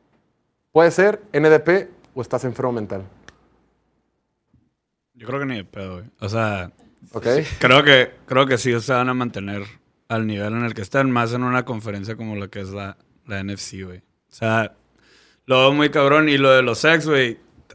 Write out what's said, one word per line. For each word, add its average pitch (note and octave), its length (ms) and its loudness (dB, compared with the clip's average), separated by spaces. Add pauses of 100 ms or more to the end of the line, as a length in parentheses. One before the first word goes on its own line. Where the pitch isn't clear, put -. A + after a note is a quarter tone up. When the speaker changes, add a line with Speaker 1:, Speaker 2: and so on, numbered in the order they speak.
(720)
Speaker 1:
¿puede E3 200 4
ser G3+ 320 2 (100)
N D3+ 160 4
D D#3 100 6
P E3+ 300 0 (240)
o C3 80 -10
estás B2 220 -6
enfermo B2 280 -4
mental? G#2 320 -8 (2000)
Speaker 2:
Yo A#2 140 -20
creo C3 140 -6
que C#3 40 -6
ni C3 120 -6
de F#2+ 80 -12
pedo, F#2+ 300 -14
güey. F2+ 100 -16 (160)
O G2+ 80 -6
sea, G#2 420 -4 (400)
Speaker 1:
Ok. G#2+ 140 -8 (340)
Speaker 2:
creo C3 240 6
que, C3+ 280 6 (140)
creo C3+ 200 2
que C3 120 0
sí A#2 220 0
se B2 140 -4
van B2 160 0
a B2+ 40 -2
mantener G#2 500 -8 (440)
al A2+ 180 -4
nivel G#2 280 -4
en A#2 100 -4
el A2+ 100 -6
que A2 80 -10
están, C3+ 300 0
más A#2+ 220 0
en B2 100 -4
una B2 220 -2
conferencia G#2+ 500 -10
como A2 200 -12
la G2 120 -10
que G2+ 140 -14
es F#2+ 80 -12
la, G2 280 -12 (280)
la G2+ 140 -10
N G2 140 -8
F G2 80 -12
C, F#2+ 220 -12
güey. F#2 160 -16
O - 340 -20
sea, A2 420 -2 (720)
lo C3 120 2
veo C3+ 160 6
muy D3 160 2
cabrón. D3 400 4
Y C#3+ 80 2
lo C3+ 140 4
de C3 100 6
los A#2+ 180 0
sacks, D#3 280 2
güey. B2+ 300 0 (380)